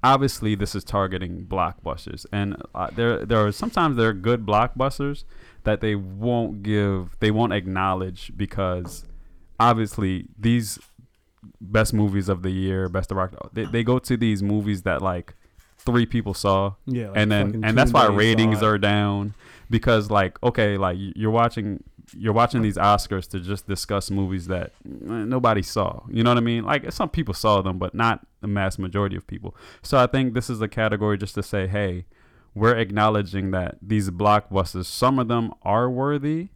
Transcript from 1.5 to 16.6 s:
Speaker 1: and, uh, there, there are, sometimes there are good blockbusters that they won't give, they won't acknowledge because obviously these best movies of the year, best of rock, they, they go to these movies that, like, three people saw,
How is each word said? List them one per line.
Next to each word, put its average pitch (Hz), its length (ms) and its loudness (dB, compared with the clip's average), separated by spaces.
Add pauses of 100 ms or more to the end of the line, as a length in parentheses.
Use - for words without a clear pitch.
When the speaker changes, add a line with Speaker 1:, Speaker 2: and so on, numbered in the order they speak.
Speaker 1:
and, 101 240 -2 (180)
uh, 90 200 -4
there, 117 320 0
there 110 200 4
are, 104 60 0
sometimes 160 440 0
there 113 120 4
are 113 60 0
good 110 320 0
blockbusters 131 760 0 (400)
that 107 180 0
they 107 140 0
won't 101 640 -2
give, 101 560 0
they 110 140 4
won't 117 200 2
acknowledge 92 840 -2
because 90 680 -4 (540)
obviously 107 680 2 (140)
these 113 400 0 (840)
best 107 320 0
movies 101 380 0
of 90 120 -2
the 92 80 -2
year, 95 380 -2
best 90 220 -4
of 98 80 -4
rock, - 340 -6
they, 110 140 -4
they 117 180 0
go 123 140 2
to 123 180 -2
these 110 260 2
movies 104 400 0
that, 87 200 -2
like, 90 320 -4 (440)
three 233 280 2
people 104 280 -2
saw, 98 400 2 (120)